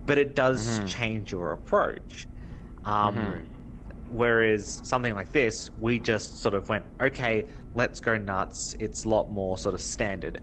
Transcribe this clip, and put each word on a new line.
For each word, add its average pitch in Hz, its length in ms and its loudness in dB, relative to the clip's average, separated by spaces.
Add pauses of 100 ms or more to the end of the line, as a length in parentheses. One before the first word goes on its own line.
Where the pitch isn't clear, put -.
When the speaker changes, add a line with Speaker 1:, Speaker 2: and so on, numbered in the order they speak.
Speaker 1:
but 143 120 4
it 143 160 2
does 127 320 4 (120)
Speaker 2:
Mm-hmm. 101 80 0
Speaker 1:
change 110 460 -4
your 87 200 -2
approach. - 760 0 (580)
Um, 104 320 4
Speaker 2:
Mm-hmm. 92 280 -2 (720)
Speaker 1:
whereas 113 680 4
something 120 300 2
like 98 180 -6
this, 120 460 2
we 117 200 2
just - 420 0
sort 104 140 2
of 98 140 0
went, 104 160 0 (160)
"Okay, 120 460 2 (280)
let's 120 260 0
go 113 180 2
nuts." 98 600 -4
It's - 240 -6
a 110 40 0
lot 107 220 4
more 95 260 -2
sort 95 180 -2
of 92 60 -6
standard. 90 640 -4